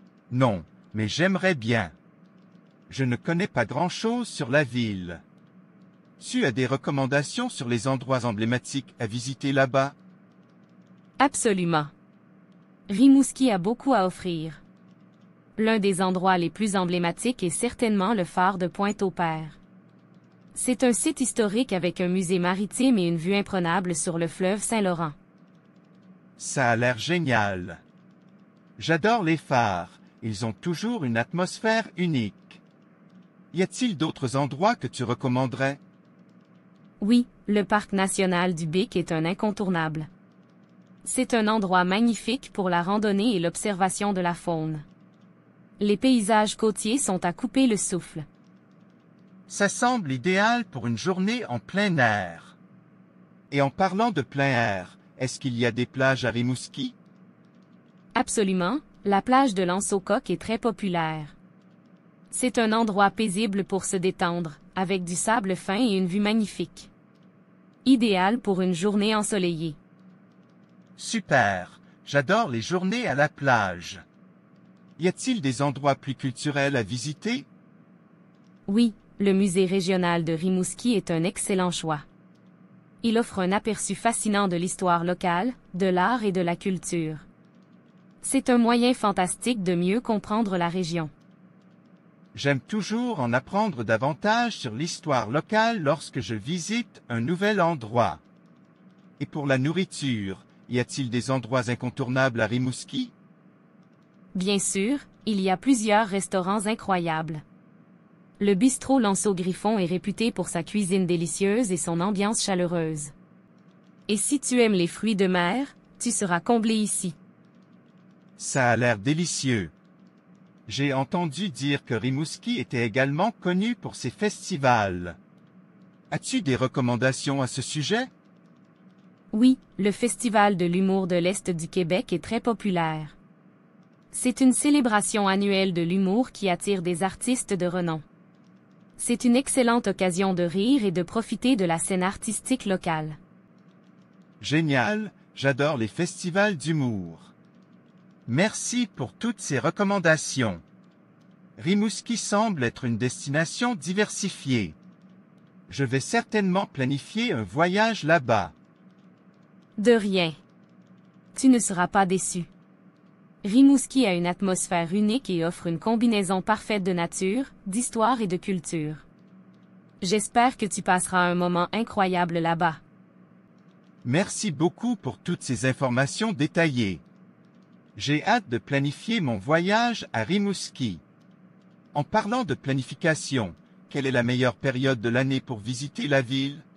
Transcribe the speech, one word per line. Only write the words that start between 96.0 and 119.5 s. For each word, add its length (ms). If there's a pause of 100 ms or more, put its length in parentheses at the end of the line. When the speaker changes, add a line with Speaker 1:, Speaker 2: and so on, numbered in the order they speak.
Speaker 1:
je 160
visite 720
un 140
nouvel 400
endroit. 580 (1000)
Et 40
pour 220
la 100
nourriture, 840 (240)
y 140
a-t-il 280
des 220
endroits 380
incontournables 720
à 60
Rimouski ? 640 (1200)
Speaker 2:
Bien 260
sûr, 400 (260)
il 140
y 100
a 60
plusieurs 520
restaurants 580
incroyables. 800 (1000)
Le 120
bistrot 460
Lanceau 340
Griffon 460
est 60
réputé 440
pour 200
sa 120
cuisine 440
délicieuse 640
et 60
son 240
ambiance 420
chaleureuse. 680 (960)
Et 80
si 240
tu 180
aimes 140
les 140
fruits 280
de 100
mer, 400 (340)
tu 120
seras 300
comblé 320
ici. 420 (1200)
Speaker 1:
Ça 360
a 40
l'air 220
délicieux. 720 (960)